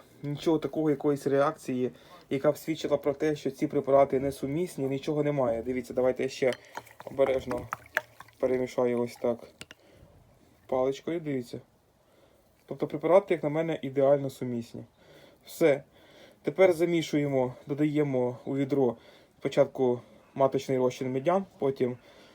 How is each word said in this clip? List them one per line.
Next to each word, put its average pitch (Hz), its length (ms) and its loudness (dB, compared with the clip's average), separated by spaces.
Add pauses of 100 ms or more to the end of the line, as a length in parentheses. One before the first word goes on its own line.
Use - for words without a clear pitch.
(240)
нічого 147 360 0
такого, 156 300 0
якоїсь 143 380 0
реакції, 135 640 0 (380)
яка 143 220 2
б 143 60 -10
свідчила 151 400 -2
про 143 160 -2
те, 156 220 0
що 143 160 -4
ці 151 160 -2
препарати 139 520 4
несумісні, 139 680 -4
нічого 143 380 -2
немає. 127 400 0
Дивіться, 127 300 -6
давайте 127 300 0
я 131 60 -2
ще 131 220 0 (540)
обережно 127 600 -2 (720)
перемішаю 123 600 0
ось 120 140 -6
так 120 220 -2 (1300)
паличкою, 135 520 -2
дивіться. 131 420 -6 (1040)
Тобто 143 220 -6
препарати, 165 460 4
як 156 100 -2
на 151 60 -2
мене, 147 320 -2
ідеально 139 480 2
сумісні. 120 540 -8 (640)
Все. 147 380 2 (600)
Тепер 185 300 4
замішуємо, 147 800 0 (140)
додаємо 143 760 0
у 135 100 -4
відро 131 400 2 (440)
спочатку 131 600 0 (340)
маточний 135 420 0
розчин 127 340 0
медян, 170 340 0 (140)
потім, 131 380 -2 (380)